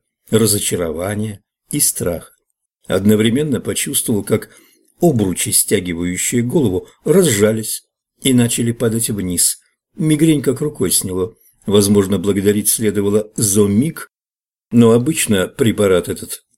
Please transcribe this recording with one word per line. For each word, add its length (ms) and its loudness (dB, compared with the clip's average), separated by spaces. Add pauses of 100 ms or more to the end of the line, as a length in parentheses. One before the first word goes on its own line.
(320)
разочарования 1120 -2 (260)
и 100 -4
страха. 520 -4 (560)
Одновременно 760 2
почувствовал, 600 -4
как 260 -4 (500)
обручи, 500 0
стягивающие 920 -2
голову, 440 0 (160)
разжались 800 2 (380)
и 120 2
начали 380 2
падать 380 -2
вниз. 500 -4 (360)
Мигрень 460 2
как 200 -2
рукой 300 -4
сняло. 420 -4 (320)
Возможно, 520 2
благодарить 520 0
следовало 680 -2
Зомиг, 720 0 (640)
но 200 6
обычно 560 0
препарат 600 0
этот 380 -10 (120)